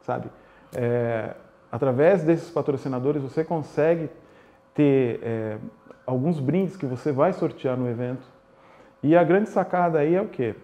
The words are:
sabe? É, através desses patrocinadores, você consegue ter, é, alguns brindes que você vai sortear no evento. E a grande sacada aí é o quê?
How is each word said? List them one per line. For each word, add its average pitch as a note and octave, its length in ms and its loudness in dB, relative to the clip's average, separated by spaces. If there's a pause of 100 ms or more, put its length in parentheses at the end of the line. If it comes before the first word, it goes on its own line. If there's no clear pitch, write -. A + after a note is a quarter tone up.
sabe? - 280 -6 (460)
É, A#2+ 600 -2 (360)
através C#3+ 520 2
desses E3 260 2
patrocinadores, C3+ 720 -2
você C3+ 220 -4
consegue D#3+ 640 0 (640)
ter, C3+ 480 2
é, A2 360 -6 (500)
alguns C#3 320 0
brindes D#3+ 360 0
que - 100 -8
você B2+ 260 -4
vai D3+ 220 2
sortear C#3 440 -4
no B2 100 -2
evento. B2 360 -6 (800)
E D3+ 120 6
a F3 80 8
grande G3 260 2
sacada F3 500 0
aí D#3 160 2
é F#3+ 60 0
o G#3+ 60 -4
quê? A#2 360 -4